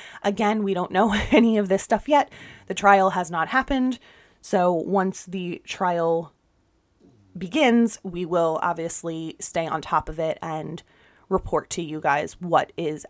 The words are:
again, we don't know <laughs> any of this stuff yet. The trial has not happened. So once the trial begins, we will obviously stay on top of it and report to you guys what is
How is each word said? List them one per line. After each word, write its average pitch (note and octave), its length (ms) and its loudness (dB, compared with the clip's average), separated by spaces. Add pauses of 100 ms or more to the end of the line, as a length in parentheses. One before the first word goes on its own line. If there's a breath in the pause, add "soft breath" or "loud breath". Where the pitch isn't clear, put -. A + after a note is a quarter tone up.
(220 loud breath)
again, G#3 400 0
we G3 120 0
don't F3+ 160 -2
know G3+ 220 4
<laughs> G#3 180 -2
any A#3 280 4
of G3 100 0
this G3 140 2
stuff - 260 0
yet. C#4+ 240 4 (340 loud breath)
The F#3+ 80 -8
trial G3 360 6
has F3+ 200 -2
not E3 180 -2
happened. C4 500 0 (420 soft breath)
So F3+ 320 2
once F#3 520 -2
the F3+ 400 -8
trial E3+ 680 0 (1040)
begins, A#3 640 2
we F3+ 220 -8
will E3 380 0
obviously E3 800 -4
stay E3 260 -4
on D3+ 160 -6
top D#3+ 260 -2
of D#3 100 -10
it D#3+ 220 -2
and D#3+ 420 -8 (460 soft breath)
report F#3 420 -2
to F3+ 120 -6
you D#3 180 -8
guys D3+ 400 -2
what D#3+ 360 0
is D#3 340 -6